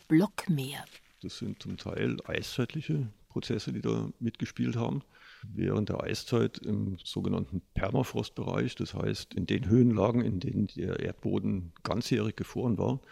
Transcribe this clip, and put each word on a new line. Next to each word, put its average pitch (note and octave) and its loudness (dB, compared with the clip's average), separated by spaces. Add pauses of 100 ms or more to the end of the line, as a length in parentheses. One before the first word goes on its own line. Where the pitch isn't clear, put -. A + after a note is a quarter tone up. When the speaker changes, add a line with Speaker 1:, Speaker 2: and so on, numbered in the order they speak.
Speaker 1:
Blockmeer. D3 4 (380)
Speaker 2:
Das - -8
sind G2+ -6
zum G2 -6
Teil A2+ -2
eiszeitliche C3+ -2 (220)
Prozesse, A#2 -4
die A#2 -4
da A2+ -2 (100)
mitgespielt A#2+ -2
haben. A#2+ -2 (520)
Während G2 2
der - -2
Eiszeit - 0
im G2+ -2
sogenannten F#2+ -2 (120)
Permafrostbereich, G#2+ -2
das - -4
heißt - -4
in - -2
den G2 0
Höhenlagen, A#2 6
in A2 0
denen G2 0
der F2 -4
Erdboden G2 -2 (100)
ganzjährig G#2+ 0
gefroren - 0
war, A#2+ 2 (120)